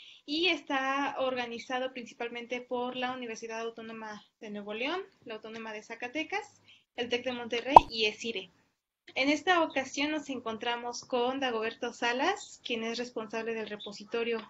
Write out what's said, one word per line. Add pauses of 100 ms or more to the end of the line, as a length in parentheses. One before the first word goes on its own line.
(240)
y
está
organizado
principalmente
por
la
Universidad
Autónoma (180)
de
Nuevo
León, (240)
la
Autónoma
de
Zacatecas, (320)
el
tec
de
Monterrey (160)
y
esire. (640)
En
esta
ocasión
nos
encontramos
con
Dagoberto
Salas,
quien
es
responsable
del
repositorio (120)